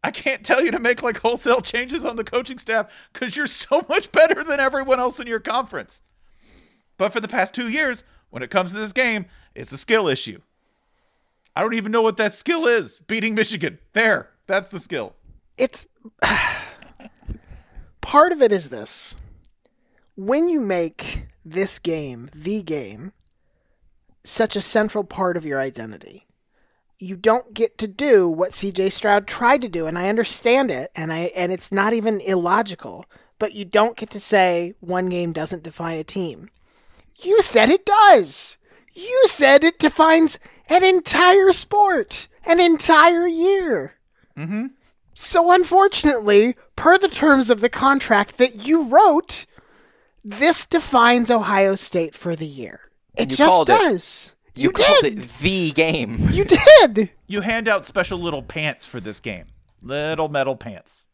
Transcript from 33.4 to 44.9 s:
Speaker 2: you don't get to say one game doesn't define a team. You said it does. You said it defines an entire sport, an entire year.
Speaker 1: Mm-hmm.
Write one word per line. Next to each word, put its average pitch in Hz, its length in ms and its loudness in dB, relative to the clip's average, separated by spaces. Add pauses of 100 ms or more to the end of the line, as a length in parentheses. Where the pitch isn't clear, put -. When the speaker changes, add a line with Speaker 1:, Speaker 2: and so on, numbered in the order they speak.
Speaker 2:
you 202 120 -14
don't 214 300 0
get 220 160 -14
to 208 80 -12
say 180 600 0
one 180 300 -4
game 175 220 -4
doesn't 156 320 -10
define 165 360 -10
a 156 40 -10
team. 170 460 -10 (720)
You 403 220 4
said 226 260 4
it 370 160 2
does. 381 720 4 (360)
You 494 340 0
said 277 360 6
it 330 140 2
defines 320 600 2 (300)
an 359 140 4
entire 370 720 4
sport, 392 760 0 (200)
an 339 120 2
entire 339 680 4
year. 330 680 -2 (400)
Speaker 1:
Mm-hmm. 202 320 -8 (460)